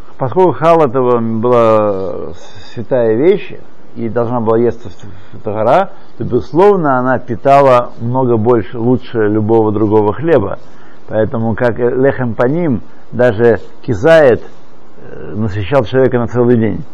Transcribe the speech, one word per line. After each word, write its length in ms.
поскольку 320
хал 300
это 200
была 1300
святая 440
вещь 400
и 140
должна 320
была 180
есть 260
в, 40
в, 500
в 20
Тагара, 480
то, 40
безусловно, 760
она 180
питала 840
много 380
больше, 400
лучше 500
любого 440
другого 420
хлеба. 460
Поэтому, 480
как 240
лехем 560
паним, 460
даже 480
кизает, 640
э, 340
насыщал 480
человека 360
на 80
целый 320
день. 240